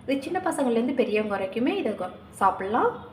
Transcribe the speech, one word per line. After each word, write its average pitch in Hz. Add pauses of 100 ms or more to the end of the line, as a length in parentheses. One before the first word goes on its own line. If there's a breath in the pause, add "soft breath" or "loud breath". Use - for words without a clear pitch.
இது 269 (100)
சின்ன 349
பசங்கள்லேருந்து 262
பெரியவங்க 214
வரைக்குமே 226
இதை 220
கொ-, 180 (260)
சாப்பிட்லாம். 202 (220)